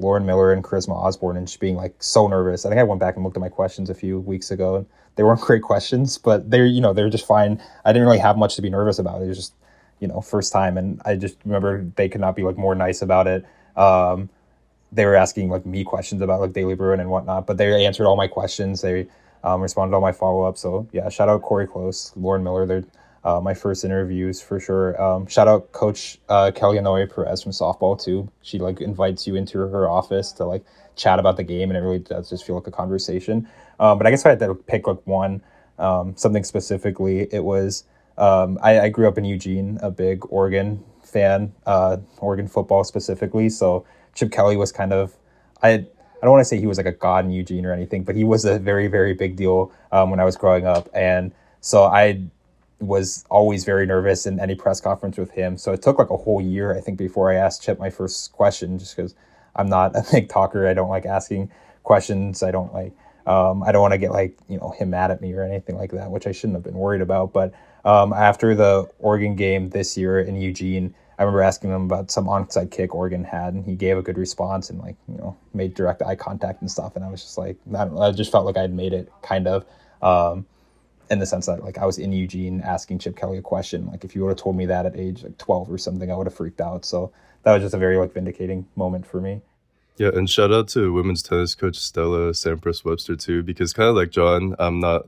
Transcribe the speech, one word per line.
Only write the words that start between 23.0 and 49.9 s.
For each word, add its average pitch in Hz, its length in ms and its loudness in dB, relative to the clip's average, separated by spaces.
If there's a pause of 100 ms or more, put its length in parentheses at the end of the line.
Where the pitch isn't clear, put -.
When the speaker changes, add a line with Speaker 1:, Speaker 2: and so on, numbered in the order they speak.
Speaker 1:
uh, 87 160 2
my 95 140 -2
first 95 300 -4
interviews 92 560 -4
for 98 200 -6
sure. 95 420 -2
Um, 95 240 0
shout 104 220 6
out 107 240 4
Coach, - 460 -4 (100)
uh, 98 260 4
Kelly 104 220 2
Inouye 98 360 0
Perez 92 300 -4
from 98 100 -8
softball 92 480 -2
too. 95 300 -4 (120)
She, - 160 -10
like, 92 220 -4
invites 95 460 -2
you 98 80 -4
into 98 240 -4
her 95 300 0
office 92 440 -2
to, - 120 -6
like, 90 200 -6 (300)
chat 92 240 2
about 92 180 2
the 95 60 -6
game, 90 280 -4
and 92 60 -2
it 90 40 -2
really 92 180 -2
does - 300 -10
just 90 160 -12
feel 90 100 -6
like 90 120 -8
a 95 40 -12
conversation. 95 800 -4 (320)
Um, 107 180 6
but 104 80 2
I 113 40 8
guess 139 100 2
if - 60 4
I 156 40 10
had 120 100 6
to 98 140 -2
pick, - 320 -4
like, 95 200 -4
one, 95 360 -2 (360)
um, 92 380 -2
something 104 280 0
specifically, 95 880 -4
it 101 100 -4
was, 98 420 -2 (340)
um, 95 440 4
I, 110 200 8
I 104 80 4
grew 110 180 4
up 98 100 0
in 104 60 -4
Eugene, 98 580 -4
a 101 80 -4
big 95 400 -2
Oregon 98 540 0 (180)
fan, 101 500 0 (140)
uh, 95 300 2 (220)
Oregon 101 280 -2
football 98 380 2
specifically. 101 640 -2
So 92 380 0 (280)
Chip 110 160 -2
Kelly 104 260 2
was 98 140 0
kind 98 220 -4
of, 95 240 -2 (460)
I, 113 80 8
I 107 160 2 (360)
don't 110 80 6
wanna 135 140 8
say 113 160 -2
he 107 60 -2
was, 98 100 0
like, 92 100 -2
a 90 60 -2
god 92 320 2
in 92 60 -2
Eugene 90 340 -4
or 90 80 -4
anything, 90 320 -6
but 95 100 -4
he 107 80 0
was 110 220 4
a 104 140 2
very, 101 280 0
very 98 280 2
big 92 200 -4
deal, 92 380 0 (200)